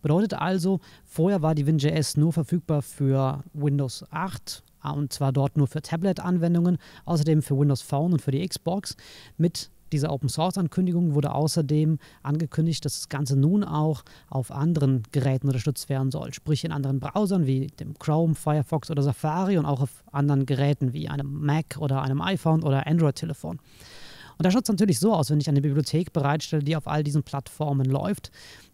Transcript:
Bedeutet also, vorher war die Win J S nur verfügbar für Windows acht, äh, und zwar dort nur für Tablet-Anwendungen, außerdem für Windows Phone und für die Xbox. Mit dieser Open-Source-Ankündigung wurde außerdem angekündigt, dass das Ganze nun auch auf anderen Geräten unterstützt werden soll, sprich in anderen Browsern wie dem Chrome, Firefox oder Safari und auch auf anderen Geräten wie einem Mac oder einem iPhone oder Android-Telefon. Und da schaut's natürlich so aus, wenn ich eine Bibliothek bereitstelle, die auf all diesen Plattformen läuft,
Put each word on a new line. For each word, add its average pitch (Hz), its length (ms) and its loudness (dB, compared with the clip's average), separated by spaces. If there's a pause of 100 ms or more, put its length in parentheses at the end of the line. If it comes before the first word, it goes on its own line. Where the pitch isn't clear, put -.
Bedeutet 175 320 2
also, 185 460 0 (240)
vorher 175 380 0
war 156 120 2
die 143 120 0
Win 156 120 4
J 147 140 2
S 156 240 0
nur 151 160 4
verfügbar 156 500 0
für 135 680 -2
Windows 143 580 -2
acht, - 540 -8 (180)
äh, 143 80 -6
und 143 220 -4
zwar 135 200 0
dort 139 240 0
nur 143 120 4
für 156 120 -6
Tablet-Anwendungen, 170 1000 0 (260)
außerdem 156 360 2
für 143 160 0
Windows 143 260 4
Phone 165 320 0
und 143 60 2
für 139 120 -2
die 151 120 0
Xbox. - 520 -6 (400)
Mit - 340 0 (200)
dieser 151 220 0
Open-Source-Ankündigung 175 1040 0
wurde 147 180 0
außerdem 151 640 2 (240)
angekündigt, 156 600 -2
dass - 140 -6
das - 100 -12
Ganze 139 300 0
nun 185 260 4
auch 151 380 0 (260)
auf 131 240 -4
anderen 139 500 2 (100)
Geräten 131 340 0
unterstützt 135 420 -2
werden 135 220 0
soll, 127 240 -8
sprich - 300 -2
in 160 80 -4
anderen 139 280 -2
Browsern 180 460 0
wie 131 220 0
dem 156 300 -12
Chrome, 160 360 2
Firefox 151 560 -2
oder 143 120 0
Safari 165 540 0
und 147 80 2
auch 139 160 0
auf - 320 -4
anderen 143 320 2
Geräten 135 480 0
wie 156 160 -6
einem 143 340 -6
Mac 147 360 -2
oder 135 240 -2
einem 139 180 -2
iPhone 165 440 0
oder 139 220 0
Android-Telefon. 160 760 -2 (760)
Und 170 80 -2
da 185 60 4
schaut's 185 180 2
natürlich 190 300 2
so 208 160 4
aus, 156 160 2
wenn 151 100 4
ich 143 80 -2
eine 139 140 4
Bibliothek 151 500 0
bereitstelle, 151 500 0
die 156 140 0
auf 147 100 -6
all 151 160 -2
diesen 147 200 0
Plattformen 139 640 -2
läuft, 143 440 -2 (440)